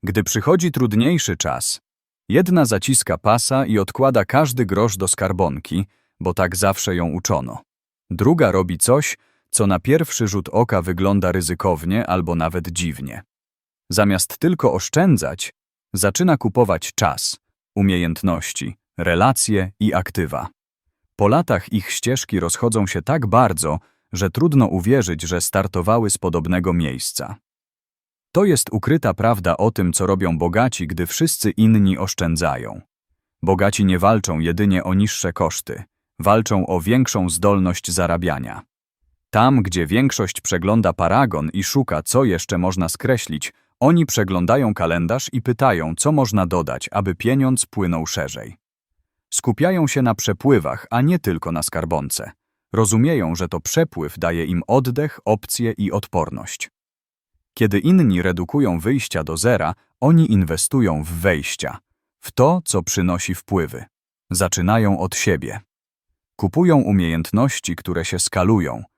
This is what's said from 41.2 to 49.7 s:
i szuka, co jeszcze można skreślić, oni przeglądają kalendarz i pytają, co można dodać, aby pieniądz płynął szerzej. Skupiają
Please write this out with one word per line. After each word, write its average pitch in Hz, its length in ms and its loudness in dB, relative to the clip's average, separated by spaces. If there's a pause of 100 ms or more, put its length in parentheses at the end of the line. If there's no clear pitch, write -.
i 95 120 -4
szuka, 127 380 -2
co 135 220 2
jeszcze 92 340 0
można 90 300 0
skreślić, 113 640 -4 (280)
oni 160 260 4
przeglądają 104 680 0
kalendarz 85 580 -2
i 127 100 -4
pytają, 98 540 0
co 151 160 0
można 107 340 0
dodać, 78 460 -4
aby 98 220 -2
pieniądz 131 520 0
płynął 87 400 -4
szerzej. 62 500 -8 (760)
Skupiają 160 540 0